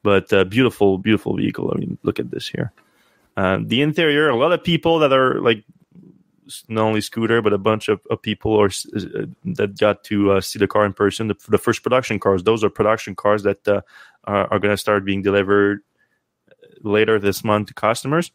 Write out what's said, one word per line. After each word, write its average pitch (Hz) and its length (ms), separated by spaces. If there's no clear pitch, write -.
But, 98 300
uh, 98 120
beautiful, 101 540
beautiful 101 380
vehicle. - 360
I - 60
mean, - 240
look - 160
at - 120
this - 180
here. - 240
Uh, 95 260
the 110 200
interior, 151 460
a 120 80
lot 151 160
of 170 120
people 165 340
that 147 140
are, 131 280
like, - 240
s-, - 220
not 110 140
only 110 180
Scooter, 113 420
but 104 100
a 101 60
bunch 107 300
of, 104 120
of 110 100
people 107 400
are 104 60
s-, - 260
uh, 107 340
that 107 340
got 104 260
to, 101 280
uh, 98 80
see - 180
the 101 80
car 104 180
in 95 80
person. 104 360
The, 101 80
the 107 100
first - 260
production 117 340
cars, 95 240
those 110 220
are 98 60
production 107 440
cars 104 300
that, 98 240
uh, 101 140
are, 101 280
are 104 60
gonna 101 180
start 101 280
being 98 180
delivered 101 600
later 107 340
this 98 260
month 107 240
to - 60
customers. 135 600